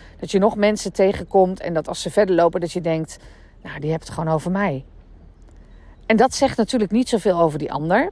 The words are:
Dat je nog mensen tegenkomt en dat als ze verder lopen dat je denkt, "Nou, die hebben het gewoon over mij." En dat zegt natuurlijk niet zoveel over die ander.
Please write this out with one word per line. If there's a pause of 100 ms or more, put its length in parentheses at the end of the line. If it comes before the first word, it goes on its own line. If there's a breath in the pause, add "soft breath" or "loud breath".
(200 loud breath)
Dat
je
nog
mensen
tegenkomt
en
dat
als
ze
verder
lopen
dat
je
denkt, (460 soft breath)
"Nou,
die
hebben
het
gewoon
over
mij." (1200 soft breath)
En
dat
zegt
natuurlijk
niet
zoveel
over
die
ander.